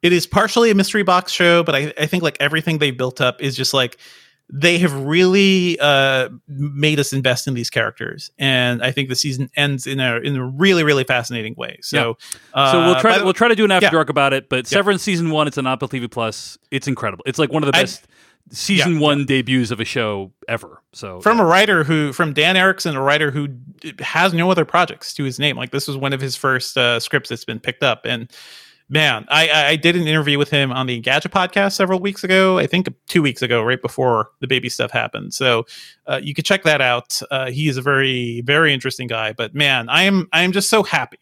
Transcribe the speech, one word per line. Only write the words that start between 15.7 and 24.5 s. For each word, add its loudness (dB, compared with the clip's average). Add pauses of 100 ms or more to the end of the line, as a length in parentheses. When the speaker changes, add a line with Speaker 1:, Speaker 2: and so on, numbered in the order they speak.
Speaker 2:
T -6
V -6
Plus. -6 (140)
It's -4
incredible. -4
It's, -6
like, 0
one 0
of 0
the 2
Speaker 1:
I 4
Speaker 2:
best -8 (460)
season 0
Speaker 1:
Yeah, 0
Speaker 2:
one 2
Speaker 1:
yeah. -2
Speaker 2:
debuts 0
of -6
a -2
show -4 (160)
ever. -8 (100)
So -14
Speaker 1:
From 4
Speaker 2:
yeah. 4
Speaker 1:
a 4
writer 4
who, 0
from -2
Dan 2
Erickson, 0
a -2
writer 2
who -4
d-, -16
has 0
no 2